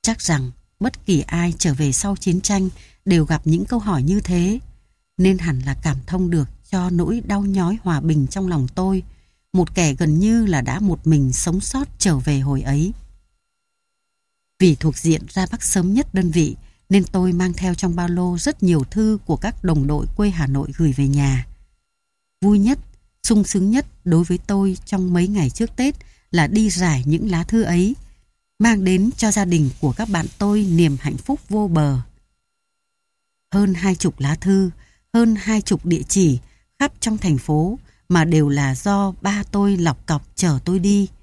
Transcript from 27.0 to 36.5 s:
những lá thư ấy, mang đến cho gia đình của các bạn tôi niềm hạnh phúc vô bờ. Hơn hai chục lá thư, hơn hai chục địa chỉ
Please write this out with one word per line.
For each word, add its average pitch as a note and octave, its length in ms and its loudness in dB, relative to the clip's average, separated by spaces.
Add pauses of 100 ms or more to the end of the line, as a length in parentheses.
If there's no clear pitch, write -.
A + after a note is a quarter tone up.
những E3+ 240 0
lá E3+ 140 -2
thư A3+ 180 0
ấy, F3+ 340 0 (640)
mang G#3+ 260 4
đến F#3+ 320 2
cho G#3+ 140 0
gia G3+ 140 0
đình D#3+ 260 2 (100)
của C#3 120 0
các A3 160 -4
bạn E3+ 180 -2 (120)
tôi G#3 260 0
niềm E3 360 2
hạnh D3 160 -6
phúc - 320 -6
vô G#3 200 0
bờ. D3 300 2 (1500)
Hơn G3 220 2
hai F3+ 200 0
chục - 260 -2
lá C#3+ 140 0
thư, F#3+ 360 2 (440)
hơn A#3 240 4
hai G#3+ 240 -2
chục E3+ 240 -2
địa E3+ 220 0
chỉ D#3+ 300 2 (400)